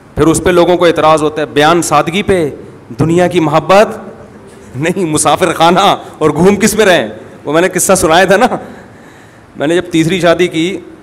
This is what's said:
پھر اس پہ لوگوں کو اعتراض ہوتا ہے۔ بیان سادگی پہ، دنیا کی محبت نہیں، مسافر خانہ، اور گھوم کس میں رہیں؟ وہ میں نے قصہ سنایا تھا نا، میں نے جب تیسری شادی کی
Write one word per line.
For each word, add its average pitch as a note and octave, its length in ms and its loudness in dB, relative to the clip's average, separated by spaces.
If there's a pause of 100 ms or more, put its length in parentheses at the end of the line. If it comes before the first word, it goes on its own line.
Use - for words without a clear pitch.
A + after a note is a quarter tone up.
(140)
پھر D3 120 0
اس D#3+ 180 0
پہ F#3 60 2
لوگوں F3 260 2
کو F3 80 0
اعتراض D#3 380 2
ہوتا D3+ 200 -4
ہے۔ C#3+ 40 -4
بیان D3+ 360 2
سادگی D#3 400 -2
پہ، E3+ 280 -2 (480)
دنیا E3+ 280 2
کی E3+ 140 0
محبت D#3+ 480 2 (880)
نہیں، E3+ 280 -4
مسافر D#3 480 0
خانہ، E3+ 440 2 (220)
اور D3+ 120 2
گھوم F3+ 260 2
کس G#3 180 0
میں G#3 120 2
رہیں؟ D3 220 2 (360)
وہ C#3+ 80 -6
میں D#3+ 80 2
نے F#3 80 0
قصہ F3+ 260 0
سنایا F3+ 300 2
تھا F#3+ 120 2
نا، A#3+ 100 2 (1120)
میں C#3 100 -6
نے E3 100 0
جب F3+ 140 -2
تیسری E3 300 0
شادی E3+ 260 2
کی E3 320 -4 (240)